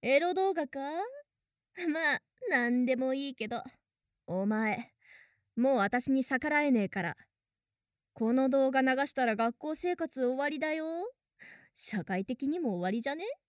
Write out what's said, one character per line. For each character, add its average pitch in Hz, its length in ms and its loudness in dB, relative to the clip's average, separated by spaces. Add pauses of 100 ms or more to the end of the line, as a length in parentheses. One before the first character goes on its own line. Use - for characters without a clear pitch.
エ 269 200 4
ロ 349 120 0
動 381 220 2
画 302 140 -4
か？ 277 100 -10 (1080)
ま 302 260 2
あ、 - 80 -6 (260)
な 247 220 2
ん 247 160 2
で 254 80 2
も 262 200 -2
い 277 160 -4
い 254 40 -10
け 214 140 -6
ど。 226 160 -6 (600)
お 185 200 -2
前、 214 480 -2 (640)
も 262 180 4
う 247 40 2
私 247 340 0
に 262 100 2
逆 269 280 -2
ら 294 120 4
え 294 80 4
ね 226 140 4
え 190 40 -4
か 190 140 -4
ら。 170 140 -4 (960)
こ 226 200 0
の 262 160 4
動 269 220 4
画 262 120 4
流 262 60 4 (180)
し - 80 -8
た 262 100 0
ら 226 100 2
学 226 220 0
校 302 180 -4
生 349 220 -2
活 262 300 -2
終 254 120 0
わ 285 100 0
り 294 100 -4
だ 302 140 -2
よ。 330 400 -4 (600)
社 - 320 -6
会 190 200 -2
的 262 240 -4
に 330 120 -2
も 226 160 0
終 175 60 -4
わ 180 80 0
り 226 100 0
じ 277 100 -4
ゃ 285 40 -2
ね？ 330 100 -8 (240)